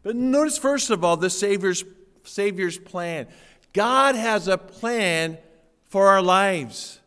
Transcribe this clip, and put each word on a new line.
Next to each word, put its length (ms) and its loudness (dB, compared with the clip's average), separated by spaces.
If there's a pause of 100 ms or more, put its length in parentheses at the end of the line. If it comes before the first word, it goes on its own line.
But 140 -6
notice, 400 2
first 320 -2
of 160 0
all, 140 2
the 100 0
Savior's, 560 -2 (400)
Savior's 540 -4
plan. 480 -8 (460)
God 440 2
has 320 -2
a 100 0
plan 800 -4 (460)
for 240 4
our 140 6
lives. 840 0